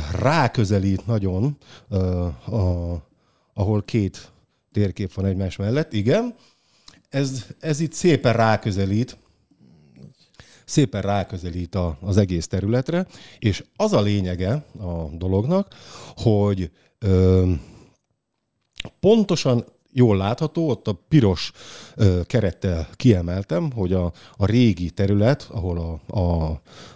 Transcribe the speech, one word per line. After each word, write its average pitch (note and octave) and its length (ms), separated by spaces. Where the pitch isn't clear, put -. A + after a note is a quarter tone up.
ráközelít G#2 920
nagyon, G#2+ 500
ö, F#2 340
a, F2+ 440
ahol G#2 280
két - 500
térkép G2+ 400
van F#2+ 140
egymás F#2+ 300
mellett, A#2+ 360
igen. E3+ 420
Ez, C3+ 380
ez D3+ 200
itt D#3+ 120
szépen C#3 400
ráközelít, G#2+ 840
szépen A2+ 360
ráközelít F2+ 720
a, F2 260
az F#2+ 160
egész F2+ 300
területre, B2 600
és G2+ 260
az G#3+ 160
a D3+ 80
lényege G2+ 640
a E2+ 380
dolognak, G#2 520
hogy, G2+ 540
ö, F#2 520
pontosan F#3 640
jól A#2+ 240
látható, B2 520
ott B2 200
a G#2+ 40
piros, G#2+ 440
ö, F#2 300
kerettel F2+ 680
kiemeltem, G2+ 760
hogy F#2+ 200
a, F2 200
a G2 100
régi F#2 440
terület, G#2 600
ahol E2+ 580
a, - 100
a, E2+ 320